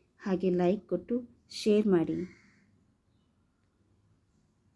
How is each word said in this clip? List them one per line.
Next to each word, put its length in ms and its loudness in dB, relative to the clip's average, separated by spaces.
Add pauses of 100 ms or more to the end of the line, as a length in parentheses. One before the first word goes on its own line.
(180)
ಹಾಗೆ 320 -2
ಲೈಕ್ 380 0
ಕೊಟ್ಟು 480 -6 (140)
ಶೇರ್ 380 2
ಮಾಡಿ. 280 2 (2500)